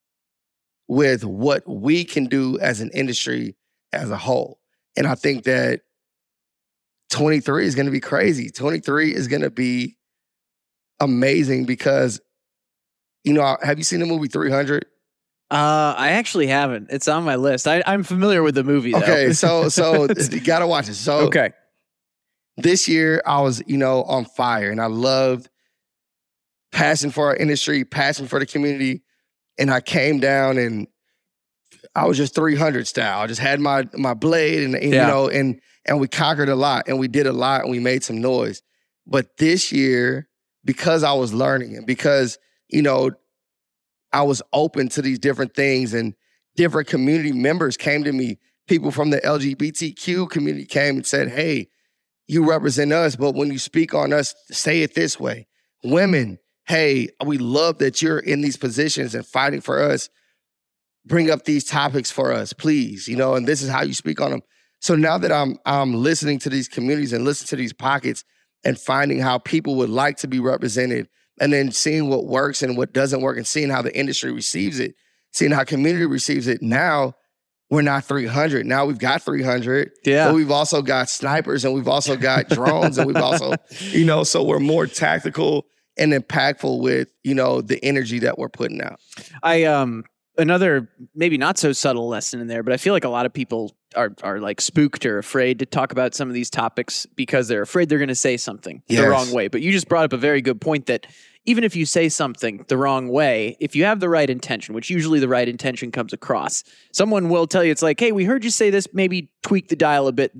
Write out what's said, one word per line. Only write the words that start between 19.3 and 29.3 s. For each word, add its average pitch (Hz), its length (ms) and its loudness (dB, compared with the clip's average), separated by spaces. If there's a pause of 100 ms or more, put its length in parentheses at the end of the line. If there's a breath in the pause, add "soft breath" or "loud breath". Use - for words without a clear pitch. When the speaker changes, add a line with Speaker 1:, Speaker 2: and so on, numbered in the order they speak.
Speaker 1:
so, 165 340 2
so 156 380 4 (120)
Speaker 2:
<laughs> 131 120 -2
Speaker 1:
you 120 100 -4
gotta 165 260 2
watch 147 220 0
it. 104 60 -10
So 143 320 0
Speaker 2:
Okay. 143 240 2 (1040)
Speaker 1:
this 175 320 2
year, 160 380 2
I 143 160 2
was, 127 240 0
you 143 100 -2
know, 131 280 2
on 131 200 -2
fire, 113 460 -2
and 110 100 -4
I 113 60 -2
loved 127 600 0 (1200)
passion 151 380 0
for 147 160 0
our 143 100 2
industry, 147 480 0
passion 139 420 -2
for 143 120 -2
the 143 80 -2
community, 139 560 -2 (560)